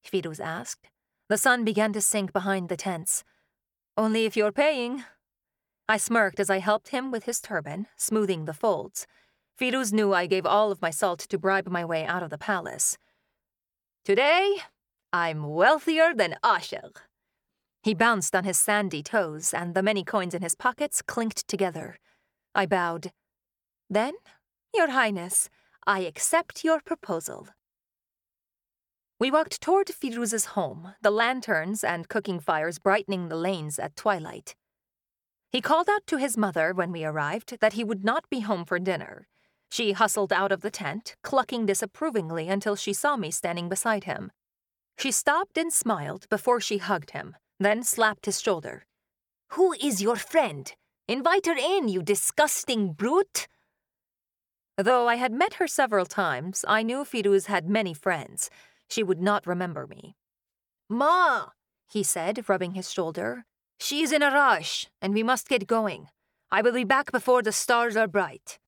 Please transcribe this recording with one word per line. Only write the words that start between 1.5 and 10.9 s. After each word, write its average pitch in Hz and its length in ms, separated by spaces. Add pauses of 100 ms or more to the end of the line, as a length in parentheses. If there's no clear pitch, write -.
began 214 300
to 208 80
sink 196 320
behind 190 380
the 180 80
tents. 180 440 (760)
"Only 220 260
if 214 100
you're 208 160
paying." 262 540 (800)
I 214 120
smirked 208 420
as 196 80
I 190 120
helped 208 280
him 262 220
with 233 140
his - 180
turban, 165 440 (100)
smoothing 190 500
the 160 80
folds. - 520 (520)
Firuz 254 340
knew 208 220
I 180 120
gave 185 200
all 208 260
of 185 80
my 165 100